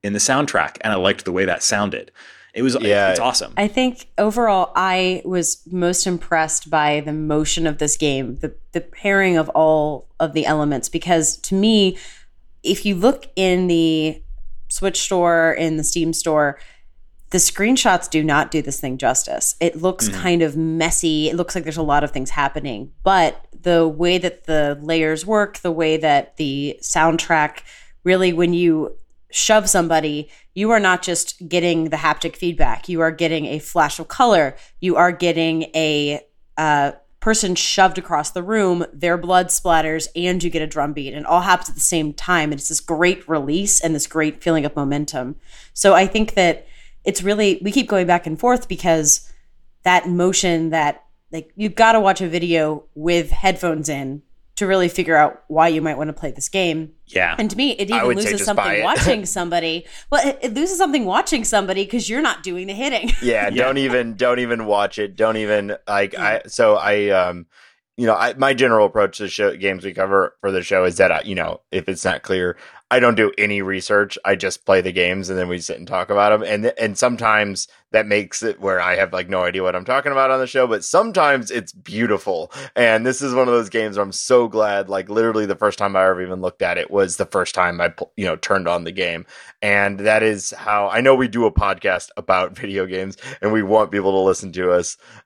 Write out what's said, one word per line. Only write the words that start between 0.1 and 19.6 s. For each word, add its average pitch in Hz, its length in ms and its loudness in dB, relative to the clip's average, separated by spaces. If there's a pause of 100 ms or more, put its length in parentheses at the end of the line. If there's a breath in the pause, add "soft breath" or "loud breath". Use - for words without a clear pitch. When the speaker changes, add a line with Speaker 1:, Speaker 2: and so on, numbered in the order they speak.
Speaker 1:
the 104 60 -2
soundtrack, 131 640 0
and 110 100 -2
I 95 40 0
liked 95 280 0
the 90 80 -4
way 95 140 0
that 90 160 -2
sounded. 101 500 -2 (420 loud breath)
It 113 80 -8
was, 127 180 0
Speaker 2:
Yeah. 104 300 4
Speaker 1:
it's 185 100 0
awesome. - 360 -2
Speaker 3:
I 208 100 0
think 254 420 -2 (100)
overall, 208 580 0
I 185 480 0
was 175 460 -2
most 175 360 0
impressed 165 640 -2
by 151 320 2
the 151 120 -8
motion 156 540 -2
of 147 120 -2
this 151 180 0
game, 135 400 -2
the, - 180 -8 (180)
the 170 100 -4
pairing 196 560 0
of 156 120 0
all 151 580 2 (120)
of 151 140 -2
the 147 100 0
elements, 147 460 0
because 165 480 0
to - 160 -4
me, 196 420 4 (640 loud breath)
if 190 220 -2
you 202 100 0
look 202 320 0 (100)
in 185 320 2
the 160 540 0 (460)
Switch - 320 -2
store, 170 580 2
in 160 200 0
the 156 60 -4
Steam 165 280 0
store, 151 460 0 (720 soft breath)
the 185 80 0
screenshots 214 720 2
do 156 120 0
not 151 280 2
do 156 100 0
this 139 180 -6
thing 131 200 -6
justice. - 600 -2
It 165 220 -2